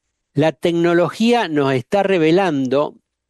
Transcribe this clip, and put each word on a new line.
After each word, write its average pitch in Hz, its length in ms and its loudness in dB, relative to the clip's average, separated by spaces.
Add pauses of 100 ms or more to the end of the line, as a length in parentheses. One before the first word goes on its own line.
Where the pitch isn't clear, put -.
(340)
La 156 200 0
tecnología 170 960 0
nos 139 240 0
está 190 300 -2
revelando 160 920 0 (340)